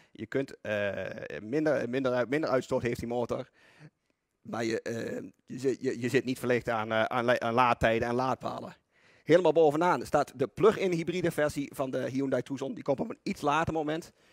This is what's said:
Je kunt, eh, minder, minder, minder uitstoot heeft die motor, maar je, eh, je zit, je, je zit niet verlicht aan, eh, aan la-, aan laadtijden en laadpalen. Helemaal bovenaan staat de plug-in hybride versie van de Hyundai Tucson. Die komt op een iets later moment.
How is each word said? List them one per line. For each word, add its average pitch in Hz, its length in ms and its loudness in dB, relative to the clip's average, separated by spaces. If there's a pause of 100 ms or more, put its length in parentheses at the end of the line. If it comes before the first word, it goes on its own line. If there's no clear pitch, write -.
(120)
Je - 140 -12
kunt, - 340 -4
eh, 104 320 -2 (500)
minder, 123 460 0
minder, 123 400 0
minder 147 220 -2
uitstoot 131 320 0
heeft 120 160 -2
die 117 100 -6
motor, 123 420 -4 (920)
maar 113 220 -6
je, 113 180 -2
eh, 117 400 -6 (240)
je - 120 -10
zit, 127 240 0
je, 120 180 -2
je 123 80 -2
zit 120 160 4
niet 127 140 -2
verlicht 120 300 0
aan, 113 240 -2
eh, 110 120 4
aan 123 200 0
la-, 123 140 4
aan 117 160 -2
laadtijden 117 540 4
en 120 60 0
laadpalen. 123 640 -4 (480)
Helemaal 165 280 6
bovenaan 156 540 4
staat - 320 0
de 127 80 2
plug-in 185 460 2
hybride 165 380 0
versie 147 440 -2
van 135 160 -4
de 127 200 -4
Hyundai 127 320 0
Tucson. 135 320 -6
Die 156 100 -12
komt 139 160 2
op 117 100 -4
een - 120 -8
iets - 180 -6
later 151 320 2
moment. 156 400 -4 (200)